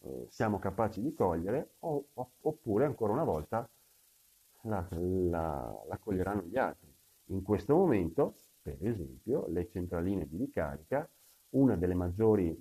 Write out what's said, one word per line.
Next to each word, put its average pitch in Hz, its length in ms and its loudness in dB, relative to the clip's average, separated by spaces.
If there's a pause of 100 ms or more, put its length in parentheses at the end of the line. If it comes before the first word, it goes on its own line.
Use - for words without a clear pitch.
eh, 64 280 -10
siamo 104 300 0
capaci 101 420 -2
di 139 140 -2
cogliere 95 640 0
o, 147 340 -4
o, - 180 -10 (100)
oppure 135 440 0
ancora 107 280 0
una 151 100 2
volta 110 440 -2 (920)
la, 98 300 -2
la, 82 960 -2
la 92 100 -6
coglieranno 95 460 -2
gli 92 140 -6
altri. 78 360 -4 (360)
In 95 120 -4
questo 104 340 2
momento, 151 600 2 (260)
per 69 240 -10
esempio, 95 600 -2
le 87 220 -2
centraline 90 580 -2
di 78 100 -8
ricarica, 104 720 -4 (420)
una 131 260 6
delle 90 160 2
maggiori 90 560 4 (120)